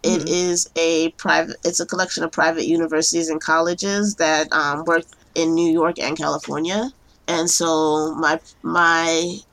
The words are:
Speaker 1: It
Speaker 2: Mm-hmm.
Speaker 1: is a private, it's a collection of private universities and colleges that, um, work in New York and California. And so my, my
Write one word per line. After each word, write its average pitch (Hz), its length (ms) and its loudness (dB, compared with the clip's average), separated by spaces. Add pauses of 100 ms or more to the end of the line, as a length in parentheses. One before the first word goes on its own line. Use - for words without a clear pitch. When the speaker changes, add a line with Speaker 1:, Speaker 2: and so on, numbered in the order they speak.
Speaker 1:
It 160 200 2
Speaker 2:
Mm-hmm. 143 40 -6
Speaker 1:
is 175 500 0
a 165 360 2
private, 165 520 -2
it's 170 160 -2
a 170 60 -4
collection 180 380 -4
of 165 80 -6
private 165 340 0
universities 160 640 0
and 156 120 -4
colleges 196 760 0
that, 156 360 0
um, 147 320 -2
work 165 200 2 (300)
in 165 200 0
New 165 180 4
York 165 260 2
and 147 180 -4
California. 156 720 -2 (360)
And 170 240 0
so 156 680 2
my, 156 220 0 (240)
my 170 760 2 (140)